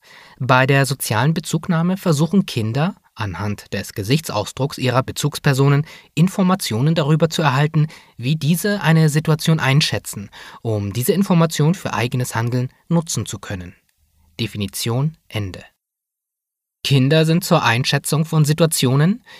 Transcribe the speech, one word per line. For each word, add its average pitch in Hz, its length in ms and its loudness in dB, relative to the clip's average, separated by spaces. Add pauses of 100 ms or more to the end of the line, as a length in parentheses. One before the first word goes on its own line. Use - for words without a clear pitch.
(380)
Bei 127 280 2
der 139 180 4
sozialen 127 480 0
Bezugnahme 170 640 -2
versuchen 170 480 2
Kinder, 131 500 -2 (200)
anhand 101 580 -6
des 98 200 -8
Gesichtsausdrucks 120 840 -4
ihrer 123 240 0
Bezugspersonen 143 840 0 (260)
Informationen 170 800 2
darüber 160 380 2
zu - 100 -4
erhalten, 151 460 2 (300)
wie 127 180 -2
diese 175 460 0
eine 160 280 4
Situation 156 500 0
einschätzen, 123 720 -2 (320)
um 104 320 -4
diese 123 200 0
Information 165 600 2
für - 200 -6
eigenes 123 420 -2
Handeln 120 340 -2 (180)
nutzen 165 380 -2
zu - 140 -12
können. 90 340 -10 (640)
Definition 117 800 -4 (100)
Ende. 98 360 -10 (1200)
Kinder 139 420 2
sind 160 180 2
zur 160 200 2
Einschätzung 135 640 0
von 156 200 2
Situationen, 156 800 2 (160)